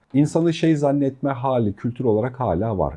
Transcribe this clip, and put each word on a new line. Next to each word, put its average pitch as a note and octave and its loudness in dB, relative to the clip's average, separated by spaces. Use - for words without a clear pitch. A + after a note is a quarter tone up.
İnsanı D#3+ 2
şey E3 2
zannetme C#3+ 0
hali B2 0
kültür B2 -6
olarak A#2 0
hala G#2+ -2
var. C#2+ 0